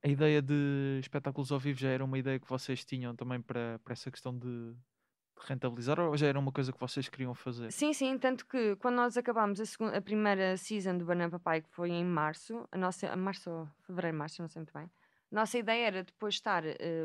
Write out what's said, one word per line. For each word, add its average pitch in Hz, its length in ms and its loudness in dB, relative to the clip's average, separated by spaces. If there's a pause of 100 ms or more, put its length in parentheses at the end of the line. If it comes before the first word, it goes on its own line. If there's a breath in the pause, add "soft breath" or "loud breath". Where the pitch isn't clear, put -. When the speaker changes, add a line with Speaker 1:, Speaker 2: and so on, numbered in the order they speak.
Speaker 1:
a 143 40 2
ideia 151 340 6
de 139 580 2
espetáculos 139 500 -4
ao 139 80 2
vivo 135 220 -2
já 135 80 2
era 131 160 2
uma 131 140 0
ideia 131 200 0
que - 120 -20
vocês 127 340 -2
tinham 123 320 -6
também 123 240 -4
para, 117 420 -4
para 120 120 -8
essa - 160 -10
questão 123 280 -6
de, 120 340 -8
de - 760 -20
rentabilizar, 127 500 0
ou 160 180 2
já 147 120 6
era 139 100 2
uma 135 140 0
coisa 131 200 0
que - 60 -10
vocês 127 300 -4
queriam 127 260 -6
fazer? 120 380 -6
Speaker 2:
Sim, 302 200 2
sim, 269 240 0
tanto 262 300 0
que 214 300 2
quando 247 180 2
nós 247 220 4
acabámos 220 440 2
a 220 60 -2
segun-, - 280 -2
a 202 60 2
primeira 196 560 2
season 190 400 -2
do 175 80 -2
Banana 175 240 2
Papai, 170 320 0
que 160 100 -12
foi 175 200 -4
em 175 140 0
março, 165 680 -2
a - 80 -6
nossa, 185 340 -2
a - 40 -4
março 185 340 -4
ou 160 180 -6 (140)
fevereiro, 170 340 -2
março, 151 240 -6
não 165 80 -6
sei 165 120 -14
muito 156 120 -12
bem, 151 120 -10
a - 500 -18
nossa 220 240 2
ideia 226 300 2
era 185 160 -2
depois 208 320 -4
estar, 185 280 2
eh, 160 400 -2